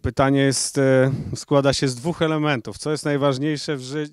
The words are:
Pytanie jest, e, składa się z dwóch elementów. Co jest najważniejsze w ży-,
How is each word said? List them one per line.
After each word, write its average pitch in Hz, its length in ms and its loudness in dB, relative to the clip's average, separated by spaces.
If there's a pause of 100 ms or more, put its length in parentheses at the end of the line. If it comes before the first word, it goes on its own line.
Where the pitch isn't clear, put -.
Pytanie 139 400 2
jest, 135 360 0
e, 135 340 4 (240)
składa 139 380 2
się 139 140 0
z 127 80 -2
dwóch 156 260 -4
elementów. 151 560 -2
Co 151 140 -6
jest 147 140 -6
najważniejsze 143 680 0
w 131 60 -10
ży-, 147 320 -8